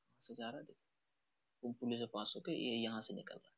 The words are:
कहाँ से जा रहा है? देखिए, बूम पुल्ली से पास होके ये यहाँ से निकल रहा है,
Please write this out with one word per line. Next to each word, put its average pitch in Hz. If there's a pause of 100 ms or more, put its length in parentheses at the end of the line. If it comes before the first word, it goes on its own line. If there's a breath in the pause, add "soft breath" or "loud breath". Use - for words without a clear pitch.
कहाँ -
से -
जा 226
रहा 254
है? 302
देखिए, - (840)
बूम 120
पुल्ली 120
से 117
पास 107
होके 170
ये 123
यहाँ 113
से -
निकल -
रहा -
है, -